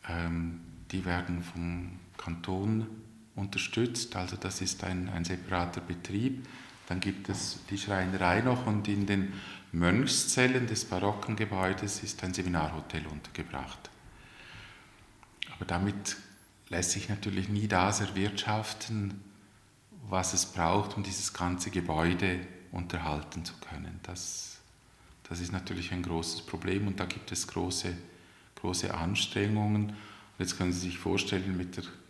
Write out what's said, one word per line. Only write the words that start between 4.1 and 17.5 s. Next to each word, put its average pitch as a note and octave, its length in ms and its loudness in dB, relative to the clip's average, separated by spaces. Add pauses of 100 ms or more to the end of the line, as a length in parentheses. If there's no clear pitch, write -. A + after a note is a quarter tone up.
Also F#2 200 -2
das F#2+ 260 -4
ist - 220 -2
ein, F#2 260 -2
ein E2+ 140 -2
separater F2+ 580 0
Betrieb. G#2+ 680 -2 (400)
Dann F2+ 120 0
gibt F#2+ 300 -2
es - 300 -2 (100)
die G2 80 -2
Schreinerei F#2 640 4
noch B2 240 4
und G#2 220 2
in G2+ 180 2
den G2 280 4 (380)
Mönchszellen B2 960 6
des A2 180 0
barocken G#2 500 0
Gebäudes G2+ 680 0
ist - 200 -6
ein F#2 100 -2
Seminarhotel D#2+ 760 0
untergebracht. - 840 -8 (1700)
Aber F#2 60 -4
damit G2 500 0 (540)
lässt E2+ 220 2
sich G2+ 180 -2
natürlich G2 400 0
nie G#2 180 2